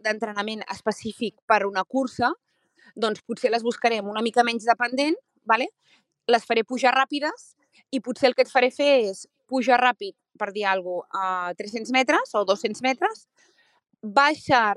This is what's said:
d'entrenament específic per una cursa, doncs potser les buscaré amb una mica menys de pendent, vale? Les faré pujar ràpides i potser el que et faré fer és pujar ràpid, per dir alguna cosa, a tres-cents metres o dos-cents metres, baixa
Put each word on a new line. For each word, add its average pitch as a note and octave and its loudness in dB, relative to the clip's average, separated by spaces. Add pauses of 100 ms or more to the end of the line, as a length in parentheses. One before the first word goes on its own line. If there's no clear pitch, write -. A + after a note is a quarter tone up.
d'entrenament G#3+ -6
específic G#3 -6 (120)
per G#3 4
una G3 -2
cursa, C4 -2 (600)
doncs G#3+ -4
potser A#3 -4
les A3+ -2
buscaré A#3 -2
amb G3+ -8
una G#3+ -4
mica A#3 2
menys A#3 -4
de A3+ 4
pendent, C4+ 0 (320)
vale? A#3 0 (580)
Les A3+ 4
faré A3+ 0
pujar B3 2
ràpides C#4+ -4 (360)
i C4 -4
potser B3+ 2
el - -2
que B3+ 2
et - -4
faré B3 2
fer C#4+ 2 (180)
és - -10 (240)
pujar B3 2
ràpid, A#3 0 (240)
per G#3 -6
dir G#3 -4
alguna F3+ -2
cosa, F#3+ -4 (220)
a F3 -10
tres-cents A3 -10
metres C#4 0
o G3+ 2
dos-cents G#3 -2
metres, E4 -2 (760)
baixa B3 2